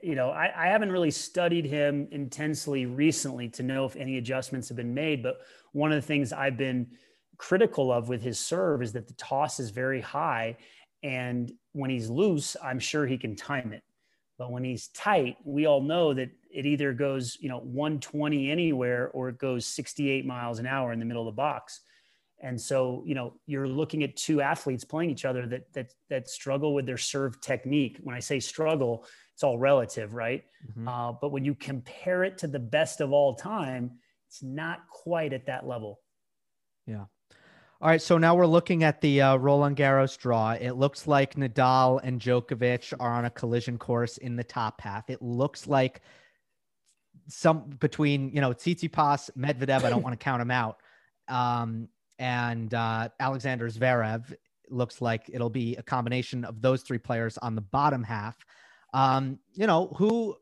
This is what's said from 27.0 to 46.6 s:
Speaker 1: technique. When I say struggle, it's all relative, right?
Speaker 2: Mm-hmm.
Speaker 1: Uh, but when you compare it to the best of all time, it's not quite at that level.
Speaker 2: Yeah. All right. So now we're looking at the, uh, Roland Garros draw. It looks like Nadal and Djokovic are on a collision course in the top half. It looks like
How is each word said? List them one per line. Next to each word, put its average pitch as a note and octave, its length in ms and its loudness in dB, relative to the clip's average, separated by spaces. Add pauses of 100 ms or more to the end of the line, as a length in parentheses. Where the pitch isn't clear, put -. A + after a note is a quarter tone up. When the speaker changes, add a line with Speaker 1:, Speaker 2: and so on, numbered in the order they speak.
Speaker 1:
technique. C3 600 0
When B2 140 -8
I A#2+ 60 -8
say C#3 180 -2
struggle, C3+ 680 0 (280)
it's - 100 -8
all B2+ 160 2
relative, A#2 540 2
right? A#2+ 320 -4 (240)
Speaker 2:
Mm-hmm. A2+ 180 -10
Speaker 1:
Uh, A#2+ 240 -6 (100)
but C#3+ 120 -4
when C#3 100 -4
you C#3+ 100 0
compare D#3+ 720 -4
it F#3+ 140 -4
to E3+ 100 -6
the C#3 100 -6
best D3+ 440 0
of C3+ 100 0
all C#3+ 240 6
time, C3 560 -6 (380)
it's - 120 -20
not D3+ 480 -8
quite D#3+ 440 -4
at B2+ 140 -8
that C3 200 -6
level. A2 320 -8 (880)
Speaker 2:
Yeah. G#2+ 160 -8 (800)
All D#3 80 4
right. E3 120 6
So E3+ 160 6
now E3 180 8
we're F3+ 120 8
looking E3+ 380 6
at D3+ 160 4
the, C#3 200 6
uh, C3+ 140 8
Roland C#3+ 400 4
Garros C3+ 420 4
draw. A2+ 340 2
It B2 260 -4
looks C#3+ 300 2
like C#3 280 4
Nadal C3 640 6
and B2+ 200 -4
Djokovic B2 800 0
are A#2+ 140 0
on A#2+ 100 0
a A#2+ 40 0
collision A#2+ 480 -2
course A#2+ 400 -2
in A#2+ 200 -6
the A#2+ 80 -4
top A2 340 -4
half. G#2+ 300 -10
It B2+ 120 -8
looks B2 460 -2
like C3+ 320 2 (1300)